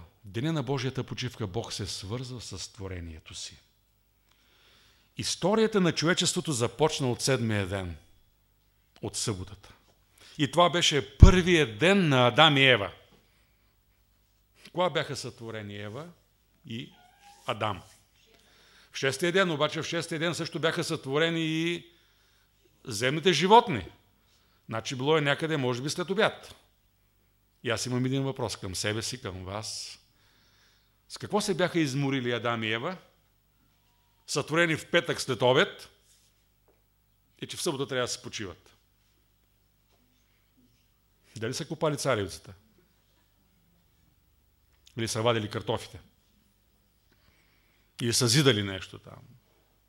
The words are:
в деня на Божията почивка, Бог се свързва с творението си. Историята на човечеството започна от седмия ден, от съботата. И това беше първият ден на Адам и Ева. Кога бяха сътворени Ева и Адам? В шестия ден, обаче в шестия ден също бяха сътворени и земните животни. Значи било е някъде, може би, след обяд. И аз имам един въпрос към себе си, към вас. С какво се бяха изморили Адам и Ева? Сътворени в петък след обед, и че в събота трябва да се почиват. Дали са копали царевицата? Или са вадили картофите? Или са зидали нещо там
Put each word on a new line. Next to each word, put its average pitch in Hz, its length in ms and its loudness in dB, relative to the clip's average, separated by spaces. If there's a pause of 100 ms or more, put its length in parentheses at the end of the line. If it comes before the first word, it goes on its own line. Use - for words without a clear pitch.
(260)
в - 20 -20
деня 117 260 -4
на 147 100 -2
Божията 127 400 -4
почивка, 117 440 -8
Бог 113 260 -6
се 98 140 -6
свързва 120 540 -10
с - 320 -12
творението 90 640 -12
си. - 220 -14 (1600)
Историята 214 640 0
на 165 140 2
човечеството 170 560 0
започна 127 600 0
от 110 100 -4
седмия 113 460 0
ден, 92 300 -6 (1040)
от 104 140 -8
съботата. 95 580 -8 (640)
И 147 140 0
това 175 180 4
беше 151 480 0
първият 170 640 10
ден 180 300 4
на 127 180 6
Адам 143 300 6
и 135 80 6
Ева. 104 260 4 (1800)
Кога 175 160 0
бяха 143 260 -4
сътворени 107 640 -12
Ева 110 320 -12 (560)
и 120 280 -12 (520)
Адам? 104 360 -4 (1120)
В - 60 -12
шестия 156 340 -2
ден, 185 200 2
обаче 151 300 -2
в 127 40 -6
шестия 165 340 -6
ден 165 160 -2
също 160 240 -8
бяха 160 240 -2
сътворени 160 640 -2
и 165 420 -4 (1000)
земните 135 480 0
животни. 180 580 4 (760)
Значи 113 280 -8
било 143 220 2
е 151 40 2
някъде, 151 360 0
може 123 240 -2
би, 147 80 -6
след 175 200 -6
обяд. - 460 0 (1080)
И 120 60 -2
аз 110 160 -2
имам 123 200 -2
един 135 180 -2
въпрос 127 340 -6
към 95 180 -10
себе 107 260 -2
си, 123 200 -8
към 92 220 -10
вас. - 560 -12 (1120)
С - 80 -16
какво 190 240 -2
се 202 120 0
бяха 170 260 0
изморили 135 520 0
Адам 117 320 -2
и 110 80 -2
Ева? 147 260 -6 (1300)
Сътворени 156 500 0
в - 140 -12
петък 165 300 0
след 131 200 -4
обед, 135 480 2 (1500)
и 131 60 -12
че - 100 -12
в - 40 -8
събота 143 260 -4
трябва 127 200 -2
да - 40 -6
се - 100 -10
почиват. - 540 -14 (2500)
Дали 120 180 -6
са 143 140 -8
копали 151 300 -2
царевицата? 104 560 -4 (2500)
Или 113 100 -2
са 110 140 -4
вадили 113 280 0
картофите? 107 500 -6 (2000)
Или 113 120 0
са 123 140 2
зидали 120 360 4
нещо 95 360 -10
там - 200 -20 (680)